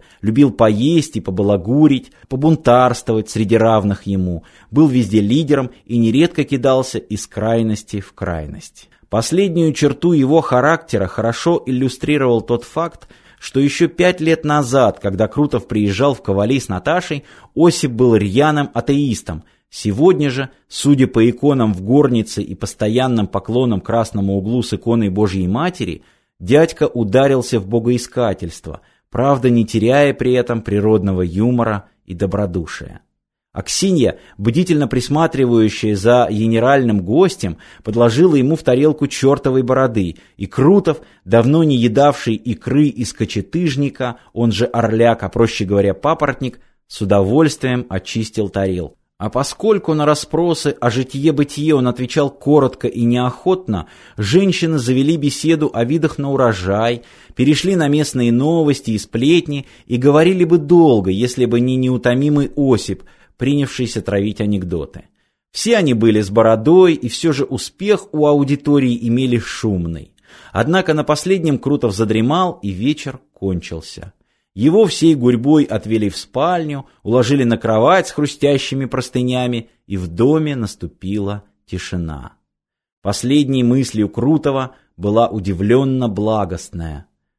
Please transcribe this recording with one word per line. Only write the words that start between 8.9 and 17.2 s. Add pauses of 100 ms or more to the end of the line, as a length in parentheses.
Последнюю
черту
его
характера
хорошо
иллюстрировал
тот
факт, (320)
что
ещё
пять
лет
назад,
когда
Крутов
приезжал
в
Ковали
с
Наташей, (320)